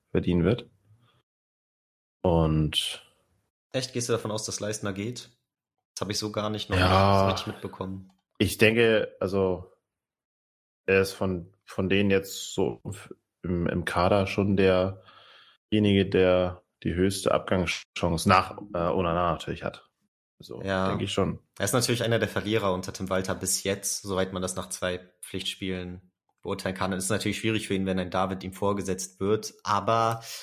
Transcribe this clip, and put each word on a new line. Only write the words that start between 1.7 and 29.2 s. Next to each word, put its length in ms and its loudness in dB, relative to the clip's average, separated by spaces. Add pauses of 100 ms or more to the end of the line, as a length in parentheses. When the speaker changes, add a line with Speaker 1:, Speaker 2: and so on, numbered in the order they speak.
Speaker 1:
Und 840 2 (680)
Speaker 2:
Echt? 200 -4
Gehst 160 -4
du 40 0
davon 180 -2
aus, 140 -4
dass 160 -8
Leistner 320 -4
geht? 380 -8 (640)
Das 80 -10
hab 80 -2
ich 80 -4
so 140 -4
gar 180 -4
nicht 200 -6
noch 60 0
Speaker 1:
Ja. 120 4
Speaker 2:
nicht 300 6
so 80 4
richtig 200 0
mitbekommen. 640 -10 (280)
Speaker 1:
Ich 200 2
denke, 640 4
also, 520 0 (1120)
er 140 6
ist 120 0
von, 400 -4 (120)
von 240 -4
denen 220 4
jetzt 440 0
so 280 -2 (600)
im, 240 -2
im 180 -2
Kader 420 2
schon 300 0
derjenige, 1500 0
der 560 2 (200)
die 120 -2
höchste 380 2
Abgangschance 960 -2
nach, 300 4 (160)
äh, 40 -2
Onana 540 0
natürlich 320 -8
hat. 240 -12 (520)
So, 220 -14
Speaker 2:
Ja. 260 0
Speaker 1:
denke 160 -2
ich 80 -4
schon. 260 0 (200)
Speaker 2:
Er 60 -2
ist 80 0
natürlich 300 0
einer 160 2
der 100 0
Verlierer 440 0
unter 200 -4
Tim 160 -8
Walter 260 -2
bis 280 -4
jetzt, 400 -4
soweit 300 -2
man 100 -4
das 140 -6
nach 120 -8
zwei 300 -4 (240)
Pflichtspielen 880 -8 (300)
beurteilen 340 -4
kann. 160 -2
Es 120 -4
ist 60 -4
natürlich 280 -2
schwierig 300 -2
für 60 -2
ihn, 120 0
wenn 120 0
ein 120 -4
David 340 -2
ihm 80 -10
vorgesetzt 680 -4